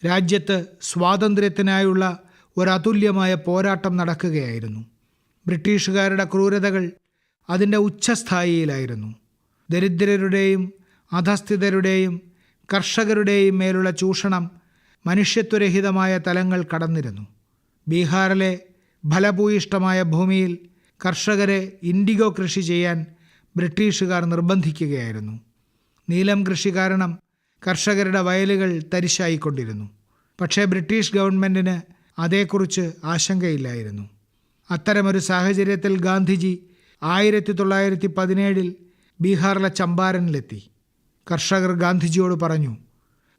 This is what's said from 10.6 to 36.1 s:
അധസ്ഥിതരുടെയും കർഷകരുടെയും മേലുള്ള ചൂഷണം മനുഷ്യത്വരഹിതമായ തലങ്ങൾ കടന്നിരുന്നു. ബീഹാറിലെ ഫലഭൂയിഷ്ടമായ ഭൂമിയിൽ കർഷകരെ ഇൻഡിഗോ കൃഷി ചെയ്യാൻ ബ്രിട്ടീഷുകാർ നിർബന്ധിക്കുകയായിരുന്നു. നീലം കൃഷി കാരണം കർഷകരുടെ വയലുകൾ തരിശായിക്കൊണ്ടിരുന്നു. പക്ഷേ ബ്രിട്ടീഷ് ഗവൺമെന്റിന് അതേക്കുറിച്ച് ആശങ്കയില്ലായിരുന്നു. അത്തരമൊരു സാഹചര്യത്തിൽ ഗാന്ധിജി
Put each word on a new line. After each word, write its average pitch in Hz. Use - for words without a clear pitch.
അധസ്ഥിതരുടെയും 190
കർഷകരുടെയും 202
മേലുള്ള 185
ചൂഷണം 185
മനുഷ്യത്വരഹിതമായ 196
തലങ്ങൾ 180
കടന്നിരുന്നു. 147
ബീഹാറിലെ 185
ഫലഭൂയിഷ്ടമായ 190
ഭൂമിയിൽ 180
കർഷകരെ 196
ഇൻഡിഗോ 196
കൃഷി 190
ചെയ്യാൻ 170
ബ്രിട്ടീഷുകാർ 180
നിർബന്ധിക്കുകയായിരുന്നു. 147
നീലം 190
കൃഷി 190
കാരണം 190
കർഷകരുടെ 190
വയലുകൾ 185
തരിശായിക്കൊണ്ടിരുന്നു. 151
പക്ഷേ 190
ബ്രിട്ടീഷ് 185
ഗവൺമെന്റിന് 190
അതേക്കുറിച്ച് 185
ആശങ്കയില്ലായിരുന്നു. 135
അത്തരമൊരു 196
സാഹചര്യത്തിൽ 190
ഗാന്ധിജി 185